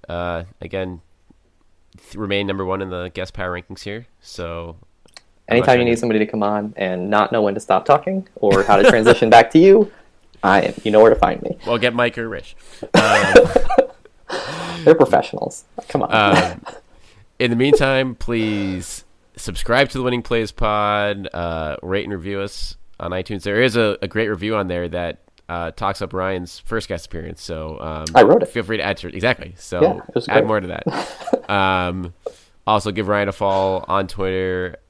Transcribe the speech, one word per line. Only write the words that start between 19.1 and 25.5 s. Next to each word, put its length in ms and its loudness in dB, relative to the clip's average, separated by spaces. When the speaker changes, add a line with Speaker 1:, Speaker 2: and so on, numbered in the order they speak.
Speaker 1:
subscribe 540 0
to 80 -8
the 60 -4
Winning 180 -2
Plays 300 -4
Pod, 800 -2
uh, 500 -6
rate 220 -4
and 80 -8
review 280 -8
us 360 -10
on 140 -8
iTunes. 300 -8
There 200 0
is 140 2
a, 260 0
a 60 -6
great 200 -4
review 280 -4
on 120 -2
there 200 -4
that, 300 -6
uh, 240 -8